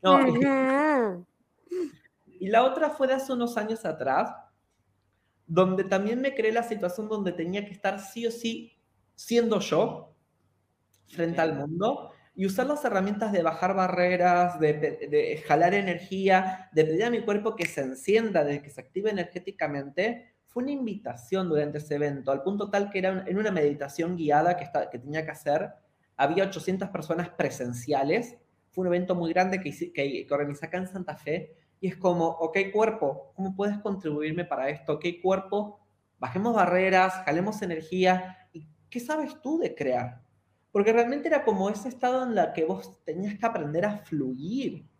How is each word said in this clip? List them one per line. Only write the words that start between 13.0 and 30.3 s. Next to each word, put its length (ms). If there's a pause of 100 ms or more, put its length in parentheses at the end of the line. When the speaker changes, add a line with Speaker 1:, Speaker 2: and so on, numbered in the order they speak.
Speaker 1:
de 100
bajar 320
barreras, 840
de 140
pe-, 340
de 380
jalar 280
energía, 960
de 120
pedir 200
a 60
mi 120
cuerpo 340
que 100
se 140
encienda, 640
de 180
que 80
se 100
active 300
energéticamente. 1200 (120)
Fue 160
una 100
invitación 760
durante 300
ese 180
evento, 340
al 120
punto 280
tal 200
que 100
era 120
un-, 160
en 100
una 120
meditación 680
guiada 400
que 80
esta-, 240
que 120
tenía 240
que 80
hacer, 400 (440)
había 280
ochocientas 460
personas 400
presenciales. 1040 (340)
Fue 120
un 60
evento 280
muy 160
grande 280
que 100
hice, 220
que, 340
que 80